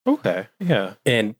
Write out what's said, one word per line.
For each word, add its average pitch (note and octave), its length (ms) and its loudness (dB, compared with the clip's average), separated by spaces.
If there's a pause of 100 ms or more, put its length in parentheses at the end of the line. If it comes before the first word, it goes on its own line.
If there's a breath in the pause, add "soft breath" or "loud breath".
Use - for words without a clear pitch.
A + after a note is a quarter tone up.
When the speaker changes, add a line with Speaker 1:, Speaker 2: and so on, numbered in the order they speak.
Speaker 1:
Okay, F#2+ 400 -2 (120)
yeah. A#2 340 0 (120)
Speaker 2:
And A2 340 2